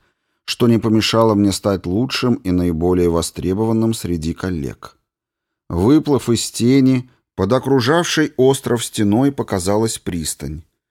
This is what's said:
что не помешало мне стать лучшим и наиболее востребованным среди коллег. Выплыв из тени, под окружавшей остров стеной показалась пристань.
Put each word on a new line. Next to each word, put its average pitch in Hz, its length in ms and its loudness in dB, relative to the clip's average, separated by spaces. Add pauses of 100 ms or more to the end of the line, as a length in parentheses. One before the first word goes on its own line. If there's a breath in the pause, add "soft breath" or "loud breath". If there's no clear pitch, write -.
(440)
что - 220 -2
не 117 120 4
помешало 110 560 2
мне 101 180 2
стать 98 340 -2
лучшим 120 480 -2
и - 160 -6
наиболее 87 600 2
востребованным 110 840 -2
среди 82 400 -4
коллег. 78 640 -8 (720)
Выплыв 127 600 2
из 113 200 0
тени, 131 580 2 (280 soft breath)
под 98 160 0
окружавшей 135 840 0
остров 127 480 0
стеной 113 460 0
показалась 107 720 -4
пристань. 78 640 -8 (260)